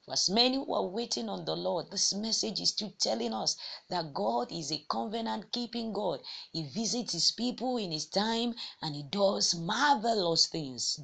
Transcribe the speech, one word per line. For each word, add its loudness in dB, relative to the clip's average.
For -12
as 2
many 4
who -4
are 2
waiting -4
on -4
the -2
Lord, -2
this 0
message -2
is 2
still -2
telling 0
us 0
that -2
God 0
is -6
a -4
covenant -4
keeping -4
God. 0
He -4
visits -2
his 2
people -2
in -2
his -4
time 2
and -4
he -4
does 4
marvelous 4
things. -2